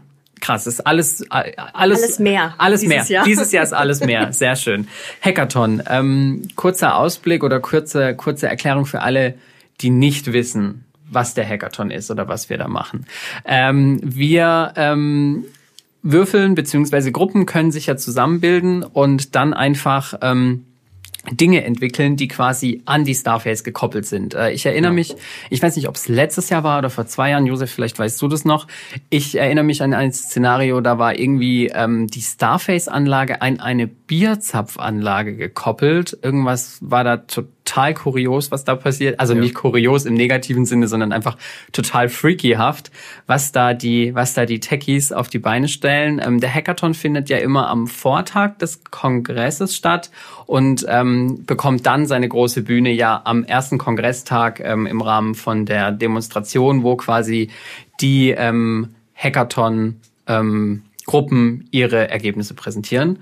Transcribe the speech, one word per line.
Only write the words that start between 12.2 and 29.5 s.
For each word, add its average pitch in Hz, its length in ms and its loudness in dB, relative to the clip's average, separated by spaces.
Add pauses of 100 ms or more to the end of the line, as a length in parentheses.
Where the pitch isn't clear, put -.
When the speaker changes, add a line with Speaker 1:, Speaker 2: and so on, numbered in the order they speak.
Speaker 1:
was - 240 -8
wir - 80 -4
da - 80 -6
machen. - 400 -8 (380)
Ähm, 135 580 4
wir, 160 720 2
ähm, 147 720 0 (580)
würfeln, 190 520 4
beziehungsweise 143 560 2
Gruppen 185 360 2
können 160 240 2
sich 151 160 -6
ja 139 100 0
zusammenbilden 175 840 2
und 139 520 2
dann 143 180 2
einfach, 139 680 0
ähm, 127 440 0 (640)
Dinge 165 360 4
entwickeln, 127 500 0
die 139 140 -2
quasi 123 560 -2
an 147 180 2
die 135 100 0
Starface 113 520 -2
gekoppelt 107 400 -4
sind. 98 280 -6
Äh, 113 200 0
ich - 120 -4
erinnere 160 260 2
Speaker 3:
Ja. 175 40 2
Speaker 1:
mich, 165 200 0 (340)
ich 131 120 -2
weiß 170 140 2
nicht, 139 140 -4
ob's - 180 -10
letztes 139 420 0
Jahr 165 140 0
war 147 140 2
oder 135 120 -2
vor 117 160 -6
zwei 139 260 0
Jahren, 143 140 4
Josef, 131 240 -2
vielleicht 117 300 -6
weißt 110 220 -4
du 143 80 0
das 151 160 -2
noch. 151 200 2 (440)
Ich 143 280 -2
erinnere 147 280 2